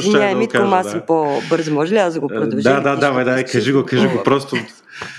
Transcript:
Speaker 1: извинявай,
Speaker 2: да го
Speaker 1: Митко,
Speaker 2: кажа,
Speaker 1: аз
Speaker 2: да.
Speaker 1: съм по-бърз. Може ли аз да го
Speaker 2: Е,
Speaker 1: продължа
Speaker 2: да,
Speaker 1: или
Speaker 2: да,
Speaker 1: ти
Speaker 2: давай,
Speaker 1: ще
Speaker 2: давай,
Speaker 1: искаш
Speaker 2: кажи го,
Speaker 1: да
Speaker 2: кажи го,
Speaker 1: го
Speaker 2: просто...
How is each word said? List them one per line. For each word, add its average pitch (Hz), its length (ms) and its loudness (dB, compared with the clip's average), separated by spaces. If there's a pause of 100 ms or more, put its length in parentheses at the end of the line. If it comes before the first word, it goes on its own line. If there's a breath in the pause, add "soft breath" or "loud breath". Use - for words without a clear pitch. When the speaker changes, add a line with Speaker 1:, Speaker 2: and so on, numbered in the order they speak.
Speaker 1:
извинявай, 208 280 2
Speaker 2:
да - 60 0
го - 60 0
Speaker 1:
Митко, 226 180 0
Speaker 2:
кажа, 196 180 2
Speaker 1:
аз 185 100 0
Speaker 2:
да. 202 40 -6
Speaker 1:
съм 208 160 -6
по-бърз. 160 640 -2
Може 156 240 0
ли 220 40 2
аз 175 160 0
да 165 60 -6
го 143 60 -2
Speaker 2:
Е, - 80 -8
Speaker 1:
продължа 113 360 0
Speaker 2:
да, 139 60 4
Speaker 1:
или 139 80 0
Speaker 2:
да, 139 100 0
Speaker 1:
ти 131 60 -2
Speaker 2:
давай, 135 220 2
Speaker 1:
ще - 20 -2
Speaker 2:
давай, 127 160 2
Speaker 1:
искаш 127 140 -6
Speaker 2:
кажи 120 180 2
го, 139 60 4
Speaker 1:
да 123 80 2
Speaker 2:
кажи - 220 2
го, 120 80 0
Speaker 1:
го 107 80 -4
Speaker 2:
просто... 139 320 0 (640 loud breath)